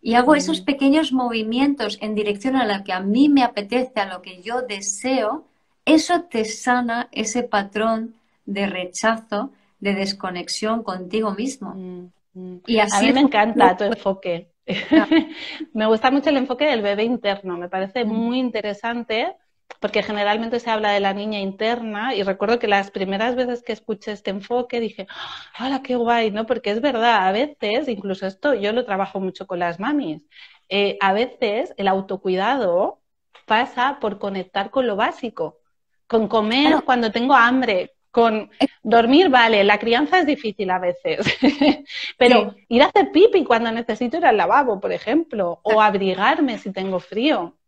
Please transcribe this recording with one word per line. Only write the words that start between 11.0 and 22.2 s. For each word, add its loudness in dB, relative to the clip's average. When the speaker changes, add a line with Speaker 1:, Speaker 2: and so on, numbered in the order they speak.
Speaker 1:
mismo. -8
Speaker 2:
Mm, -14
mm. -14
Speaker 1:
Y 0
Speaker 2:
A 4
Speaker 1:
así 0
Speaker 2:
mí 2
me 2
Speaker 1:
es 4
Speaker 2:
encanta 4
tu -4
Speaker 1:
como 0
Speaker 2:
enfoque. -6
Speaker 1:
Ya. 2
Speaker 2:
<laughs> 2
Me 0
gusta 2
mucho 2
el 2
enfoque -2
del 2
bebé -2
interno, -4
me -10
parece -4
Speaker 1:
Mm. -2
Speaker 2:
muy -2
interesante, -4
porque -2
generalmente -2
se -6
habla 0
de 2
la 0
niña -6
interna, -4
y -2